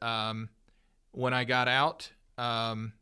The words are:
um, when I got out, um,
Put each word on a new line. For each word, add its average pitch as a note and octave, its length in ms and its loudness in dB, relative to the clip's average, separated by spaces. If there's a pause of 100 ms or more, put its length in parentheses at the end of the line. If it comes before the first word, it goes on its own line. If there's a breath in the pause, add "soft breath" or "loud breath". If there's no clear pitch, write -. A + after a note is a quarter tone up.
um, A2 460 -2 (640)
when B2 200 0
I B2 120 2
got B2 240 4
out, C3+ 420 2 (260)
um, A2+ 640 -2